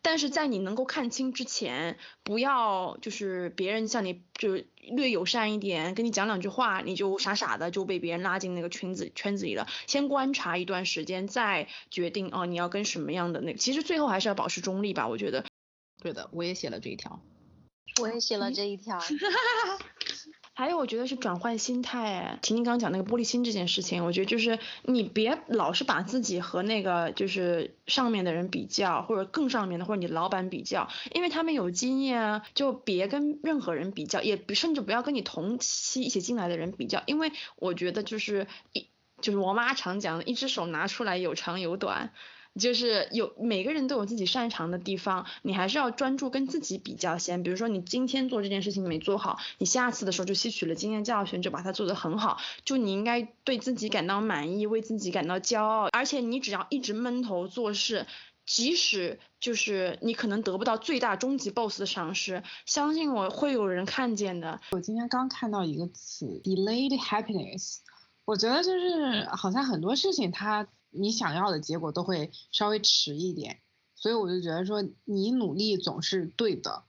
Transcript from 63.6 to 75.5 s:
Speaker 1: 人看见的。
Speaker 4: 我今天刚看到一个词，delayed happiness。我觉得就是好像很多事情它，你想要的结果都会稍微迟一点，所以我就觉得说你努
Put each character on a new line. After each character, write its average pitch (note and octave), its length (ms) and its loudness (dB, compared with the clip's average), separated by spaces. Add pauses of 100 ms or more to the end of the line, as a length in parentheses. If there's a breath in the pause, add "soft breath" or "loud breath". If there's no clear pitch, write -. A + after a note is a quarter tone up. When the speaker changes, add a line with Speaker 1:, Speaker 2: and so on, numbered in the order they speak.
Speaker 1:
人 F#3 200 0
看 A#3 320 0
见 F#3 240 -2
的。 D#3+ 180 -6 (120)
Speaker 4:
我 F3+ 100 0
今 G#3+ 120 -4
天 A#3 140 -2
刚 C4 220 0
看 A#3 220 -4
到 G3 120 0
一 D3+ 140 0
个 F3 100 -2
词， - 560 -10
delayed A3+ 560 2
happiness。 G#3 800 -2 (480 loud breath)
我 G#3+ 100 2
觉 A3 140 2
得 D4 120 4
就 F#4 160 2
是 D#4+ 540 2
好 G3 200 0
像 C4 120 2
很 A3 160 0
多 G3+ 160 2
事 G4 180 2
情 F#3+ 180 2
它， G#3 360 -2 (240)
你 G3+ 200 0
想 A3 220 0
要 F#3+ 160 4
的 D#3 100 0
结 D#3 200 -2
果 D#3 120 -2
都 F3 120 -2
会 E3 280 0 (200 loud breath)
稍 G#3 160 2
微 G#3+ 120 4
迟 D#3+ 360 4
一 F3 180 -2
点， - 260 -8 (360)
所 G#3+ 160 0
以 A#3 40 2
我 G#3 140 2
就 F3+ 120 0
觉 E3+ 80 -4
得 E3+ 160 0
说 G#3 180 0 (220)
你 G3+ 260 2
努 A#3 220 2